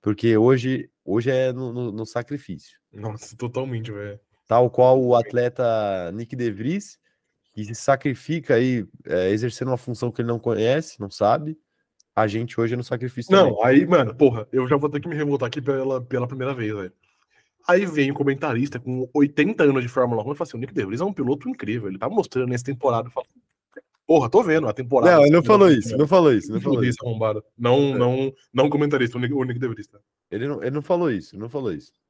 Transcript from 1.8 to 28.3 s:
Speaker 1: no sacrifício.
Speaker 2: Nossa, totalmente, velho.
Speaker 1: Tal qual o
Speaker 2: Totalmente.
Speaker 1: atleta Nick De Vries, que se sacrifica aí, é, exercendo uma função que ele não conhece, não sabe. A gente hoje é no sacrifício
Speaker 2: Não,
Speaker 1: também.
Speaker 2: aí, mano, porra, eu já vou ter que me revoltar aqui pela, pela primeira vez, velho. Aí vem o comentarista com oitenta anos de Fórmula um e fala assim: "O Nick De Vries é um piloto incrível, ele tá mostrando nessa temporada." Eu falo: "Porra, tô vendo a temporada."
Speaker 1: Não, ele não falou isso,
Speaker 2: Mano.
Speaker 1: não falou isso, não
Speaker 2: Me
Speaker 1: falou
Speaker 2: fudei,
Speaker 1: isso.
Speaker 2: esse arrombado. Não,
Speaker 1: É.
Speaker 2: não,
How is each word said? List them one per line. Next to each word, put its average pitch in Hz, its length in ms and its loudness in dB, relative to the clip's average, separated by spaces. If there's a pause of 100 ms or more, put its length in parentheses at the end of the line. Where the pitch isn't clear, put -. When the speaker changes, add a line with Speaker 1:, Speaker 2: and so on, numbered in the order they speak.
Speaker 1:
no 107 140 -8
sacrifício. 120 720 -12 (140)
Speaker 2:
Nossa, 107 440 -12
totalmente, 120 560 -8
velho. 101 260 -12 (300)
Speaker 1:
Tal 120 220 4
qual 127 280 6
o 131 100 2
Speaker 2:
Totalmente. 120 200 4
Speaker 1:
atleta 110 840 -2
Nick 113 220 -12
De 120 160 -4
Vries, 127 480 -8 (540)
que 107 120 -10
se 110 100 -10
sacrifica 139 800 -2
aí, 120 320 2 (180)
é, 90 260 0
exercendo 117 380 -4
uma 127 80 -2
função 123 340 -6
que 117 120 -6
ele 117 60 -4
não 117 100 -2
conhece, 117 600 -2
não 98 100 -10
sabe. 147 480 0 (580)
A 110 100 2
gente 113 340 -6
hoje 117 140 -2
é - 20 -6
no 123 80 -8
sacrifício 123 460 -8
Speaker 2:
Não, 185 240 6
Speaker 1:
também. 104 100 -2
Speaker 2:
aí, 135 220 6
mano, 139 280 2
porra, 117 360 2
eu 127 160 0
já 143 100 2
vou 143 120 -2
ter 147 120 -6
que - 80 -12
me 165 60 -8
revoltar 143 340 -2
aqui 143 120 -8
pela, 131 400 -4
pela 123 260 -4
primeira 131 280 -8
vez, 107 200 -6
velho. 95 180 -10 (760)
Aí 185 160 4
vem 151 260 0
o 143 40 -4
comentarista 139 680 -2
com 127 320 -6
oitenta 151 520 2
anos 135 180 2
de 123 60 -6
Fórmula 120 380 0
um 139 60 -8
e 143 40 -8
fala 165 120 -8
assim: - 80 -14
"O 113 40 -8
Nick 135 120 -10
De 123 120 -4
Vries 107 160 -6
é 175 40 -2
um 202 80 -4
piloto 147 360 -4
incrível, 113 400 -8
ele 95 100 -10
tá 117 100 -6
mostrando 143 400 -2
nessa 123 160 -4
temporada." 120 440 -2
Eu - 40 -20
falo: - 140 -8 (800)
"Porra, 143 240 4
tô 196 140 6
vendo 156 240 0
a 104 40 -4
temporada." 131 440 4
Speaker 1:
Não, 147 60 8
ele 147 120 8
não 170 80 6
falou 196 260 6
isso, 113 200 4
Speaker 2:
Mano. 113 100 -4
Speaker 1:
não 151 80 2
falou 160 260 6
isso, 104 180 0
não 110 80 -4
Speaker 2:
Me - 40 -6
Speaker 1:
falou - 140 0
Speaker 2:
fudei, 123 140 0
Speaker 1:
isso. 117 100 -6
Speaker 2:
esse 123 80 -8
arrombado. 107 360 -4 (140)
Não, 120 220 4
Speaker 1:
É. 139 180 0
Speaker 2:
não, 131 340 0 (220)